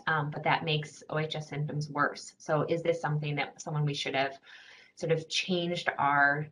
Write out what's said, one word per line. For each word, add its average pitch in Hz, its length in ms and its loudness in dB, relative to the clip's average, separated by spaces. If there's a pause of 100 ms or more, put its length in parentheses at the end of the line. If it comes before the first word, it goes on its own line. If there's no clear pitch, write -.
um, 151 260 2
but 147 120 -6
that 160 220 2
makes 151 440 -2
O 156 80 -2
H 156 200 -2
S 151 100 -8
symptoms 147 420 -4
worse. - 500 -2
So 151 240 2
is 165 200 0
this 170 160 2
something 151 360 -2
that - 260 -4
someone 151 240 0
we 143 80 0
should 143 220 -2
have 135 220 0 (600)
sort 165 160 0
of 156 160 0
changed 175 580 0 (100)
our, 143 540 4